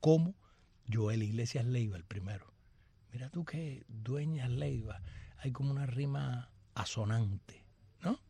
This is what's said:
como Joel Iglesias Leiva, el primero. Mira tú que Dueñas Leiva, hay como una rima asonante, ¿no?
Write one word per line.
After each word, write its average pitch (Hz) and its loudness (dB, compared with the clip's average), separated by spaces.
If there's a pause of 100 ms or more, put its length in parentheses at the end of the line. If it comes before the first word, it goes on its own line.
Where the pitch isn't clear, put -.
como 165 8 (560)
Joel 110 2
Iglesias 117 0
Leiva, 120 0
el 87 -10
primero. 95 -8 (640)
Mira 127 -8
tú 170 -4
que 156 -6
Dueñas 127 -2
Leiva, 127 -2 (360)
hay 131 -4
como 135 0
una 139 0
rima 131 -2 (260)
asonante, 104 0 (400)
¿no? 208 0 (100)